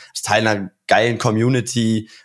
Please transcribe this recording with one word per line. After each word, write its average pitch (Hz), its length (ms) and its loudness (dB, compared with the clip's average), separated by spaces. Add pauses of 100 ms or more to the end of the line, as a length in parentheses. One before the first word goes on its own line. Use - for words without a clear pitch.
als - 140 -14
Teil 110 220 0
einer 101 260 -2 (160)
geilen 110 320 2
Community 113 880 0 (160)